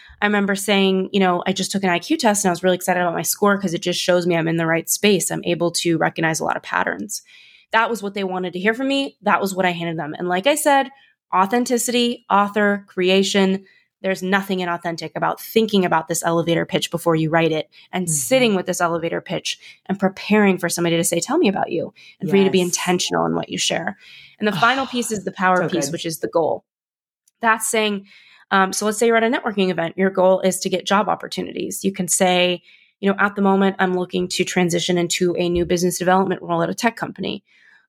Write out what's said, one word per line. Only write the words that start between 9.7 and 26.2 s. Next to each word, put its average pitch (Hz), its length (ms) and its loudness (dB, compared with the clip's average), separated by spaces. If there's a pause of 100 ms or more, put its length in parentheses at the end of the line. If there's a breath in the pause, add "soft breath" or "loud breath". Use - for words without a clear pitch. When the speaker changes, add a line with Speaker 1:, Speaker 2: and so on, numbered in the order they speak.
Speaker 1:
handed 170 260 -4
them. 151 180 -8
And 175 120 -4
like 185 180 0
I 294 80 4
said, 277 360 2 (440 soft breath)
authenticity, 240 960 0
author, 202 560 2
creation, 190 800 2 (360 soft breath)
there's 190 220 -4
nothing 190 380 -2
inauthentic 170 560 -6
about 160 240 -2
thinking 208 440 2
about 165 240 0
this 165 160 -4
elevator 165 420 2
pitch - 260 -4
before 165 240 0
you 160 140 0
write 165 220 2
it 156 160 -4 (220 soft breath)
and 180 160 -2
Speaker 2:
Mm-hmm. 165 60 -2
Speaker 1:
sitting 233 420 2
with 180 120 -2
this 180 140 -2
elevator 165 400 -2
pitch - 380 -6 (280 loud breath)
and 196 120 -4
preparing 196 600 2
for 175 100 -2
somebody 170 280 0
to 170 80 2
say, 170 160 -2
"Tell - 180 -2
me 311 100 4
about 190 240 -2
you," - 200 -4 (280 loud breath)
and 156 100 -6
for 196 60 4
you 196 80 6
to 190 60 2
be 190 80 4
Speaker 2:
Yes. 180 100 2
Speaker 1:
intentional 175 580 0
in 165 80 0
what 165 140 -4
you 190 100 -8
share. 180 380 -4 (420 loud breath)
And 208 80 -2
the 208 60 0
final 254 340 0
Speaker 2:
<sighs> - 80 -8
Speaker 1:
piece 240 160 -4
is 196 140 -6
the 190 80 -6
power 185 240 2
Speaker 2:
So 180 120 0
Speaker 1:
piece, 151 180 -2
Speaker 2:
good. 147 80 -6
Speaker 1:
which 170 120 -6
is 165 140 -8